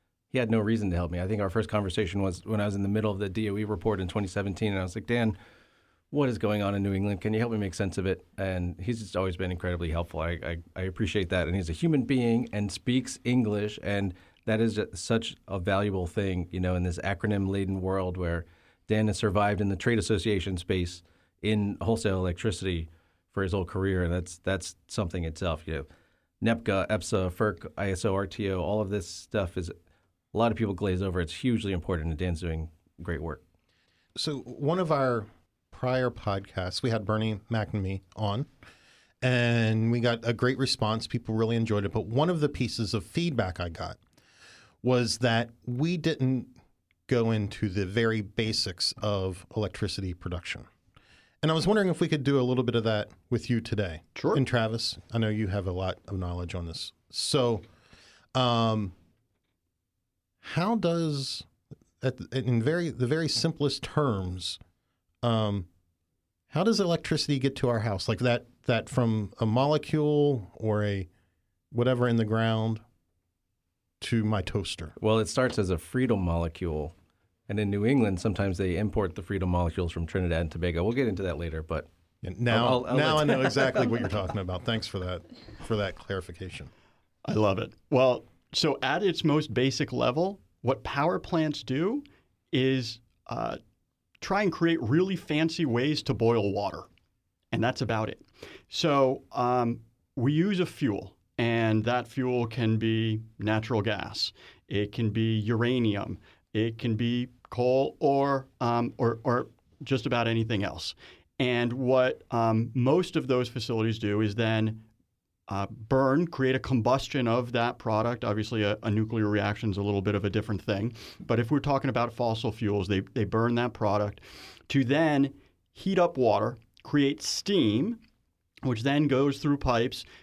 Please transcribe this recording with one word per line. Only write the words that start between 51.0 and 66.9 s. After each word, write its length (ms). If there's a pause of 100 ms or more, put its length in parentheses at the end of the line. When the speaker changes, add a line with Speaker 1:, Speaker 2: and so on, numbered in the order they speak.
Speaker 2:
And 80
I 40
was 120
wondering 220
if 140
we 60
could 160
do 160
a 40
little 200
bit 120
of 80
that 260 (200)
with 200
you 120
today. 400 (140)
Speaker 3:
Sure. 200
Speaker 2:
And 100
Travis, 520 (140)
I 60
know 120
you 180
have 200
a 40
lot 260 (100)
of 120
knowledge 340
on 120
this. 260 (180)
So, 520 (720)
um, 560 (1500)
how 340
does, 680 (600)
at, 120 (180)
in 280
very, 280
the 180
very 220
simplest 540
terms, 760 (640)
um, 440 (800)
how 160
does 160
electricity 600